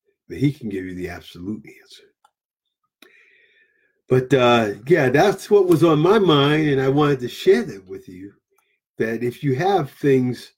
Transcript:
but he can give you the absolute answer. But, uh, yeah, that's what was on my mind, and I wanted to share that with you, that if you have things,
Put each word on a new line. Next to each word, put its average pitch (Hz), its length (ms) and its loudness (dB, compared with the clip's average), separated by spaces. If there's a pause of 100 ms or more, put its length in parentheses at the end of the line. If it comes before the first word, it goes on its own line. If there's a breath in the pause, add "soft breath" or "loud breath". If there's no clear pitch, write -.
(300)
but - 80 -12
he 139 160 0
can 113 160 -14
give 95 160 -8
you 92 80 -12
the 90 160 -10
absolute 87 560 -14 (160)
answer. - 220 -20 (2000 soft breath)
But, 127 260 0
uh, 120 400 2 (140)
yeah, 147 220 2
that's 185 400 0
what 202 160 4
was 165 180 2
on 156 160 4
my 190 200 4
mind, 151 500 2
and 135 100 0
I 135 100 0
wanted 143 320 0
to 123 60 -6
share 208 360 2
that 98 240 -14
with 95 200 -18
you, 95 260 -20 (640)
that 113 260 -6
if 120 200 -8
you 131 120 -2
have 175 340 -2
things, 127 680 -2